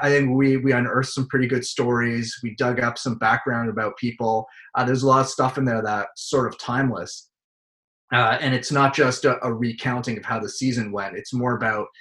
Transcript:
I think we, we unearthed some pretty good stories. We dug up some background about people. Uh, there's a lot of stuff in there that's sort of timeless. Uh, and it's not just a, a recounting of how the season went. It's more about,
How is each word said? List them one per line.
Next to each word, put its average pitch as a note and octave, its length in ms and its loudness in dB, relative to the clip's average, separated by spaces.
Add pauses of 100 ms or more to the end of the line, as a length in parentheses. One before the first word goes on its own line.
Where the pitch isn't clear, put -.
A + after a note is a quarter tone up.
I C#3+ 60 2
think C#3 280 4
we, C3+ 200 4
we C3 140 2
unearthed B2 380 0
some C3+ 200 -4
pretty B2+ 180 2
good A#2+ 180 -2
stories. A#2+ 760 0
We A2 140 -6
dug B2 220 0
up A#2+ 200 -2
some A#2 180 -2
background A#2 520 0
about G#2+ 280 -4
people. A2+ 480 -2 (300)
Uh, B2 100 2
there's B2+ 160 2
a C3+ 60 2
lot C3+ 140 6
of C3 60 0
stuff B2+ 300 0
in C3+ 80 2
there A#2 160 0
that's G#2+ 480 -4
sort B2+ 180 2
of - 120 -12
timeless. A#2+ 720 -4 (840)
Uh, A#2+ 260 4
and C3 140 0
it's B2 180 -2
not C#3 220 4
just C3+ 320 2
a, B2+ 180 2
a B2 80 -2
recounting A#2+ 680 -4
of F#2+ 60 -12
how A2+ 140 -4
the G#2 80 -6
season A#2 440 -2
went. G2 260 -6
It's - 160 -12
more B2 240 0
about, G#2+ 300 -2 (140)